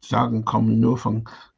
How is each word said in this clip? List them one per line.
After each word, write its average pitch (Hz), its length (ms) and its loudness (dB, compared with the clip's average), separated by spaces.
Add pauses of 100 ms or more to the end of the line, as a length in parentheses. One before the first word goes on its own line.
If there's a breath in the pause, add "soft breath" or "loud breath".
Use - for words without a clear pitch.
sagen, 117 440 -2
kommen 113 340 2
nur 120 180 4
von 113 280 -4 (340 loud breath)